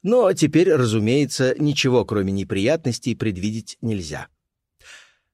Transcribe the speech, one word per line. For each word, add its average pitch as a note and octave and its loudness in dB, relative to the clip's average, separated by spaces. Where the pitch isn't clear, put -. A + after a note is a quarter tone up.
но G#3+ 4
теперь, D#3+ 2
разумеется, B2+ 0
ничего, C#3 2
кроме G2 -2
неприятностей, A2+ -2
предвидеть G#2+ -6
нельзя. F2+ -8